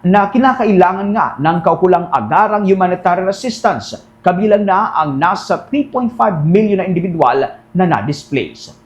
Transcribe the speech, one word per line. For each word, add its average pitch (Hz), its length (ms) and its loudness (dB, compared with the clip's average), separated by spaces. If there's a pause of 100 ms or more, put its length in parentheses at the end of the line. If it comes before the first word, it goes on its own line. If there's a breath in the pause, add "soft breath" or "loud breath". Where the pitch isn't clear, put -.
na 202 240 4
kinakailangan 208 880 2
nga 135 240 -2
ng 165 240 0
kaukulang 170 480 2
agarang 190 540 0
humanitarian 185 580 0
assistance, 196 720 -4 (240)
kabilang 202 400 2
na 196 320 0
ang 147 240 -2
nasa 180 480 -2
three 285 240 -4
point 247 240 -4
five 185 320 0
million 202 320 2
na 180 80 -4
individual 165 560 0 (320)
na 180 160 2
na-displace. 120 800 -4 (160)